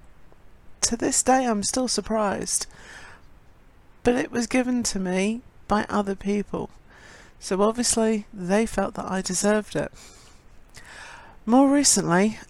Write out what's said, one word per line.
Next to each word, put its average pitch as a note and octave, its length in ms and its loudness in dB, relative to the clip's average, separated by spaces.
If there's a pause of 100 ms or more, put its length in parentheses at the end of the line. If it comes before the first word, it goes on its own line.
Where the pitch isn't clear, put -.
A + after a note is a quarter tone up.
(880)
To A#3 100 -2
this E4 260 0
day, C4 220 4
I'm G#3+ 180 0
still B3+ 240 -2
surprised, G#3 800 -2 (1400)
but B3 120 4
it C#4+ 180 -4
was A#3 140 -2
given B3 360 0
to - 160 -4
me F#3+ 400 0 (260)
by G#3 220 0
other G3+ 260 -2
people. G3 560 -4 (680)
So F#3+ 220 -2
obviously, A3 720 2
they G3+ 320 0
felt G3 300 -4
that - 140 -6
I F#3+ 120 -4
deserved G#3 560 0
it. - 160 -4 (1500)
More C4+ 240 6
recently, G#3+ 680 4 (120)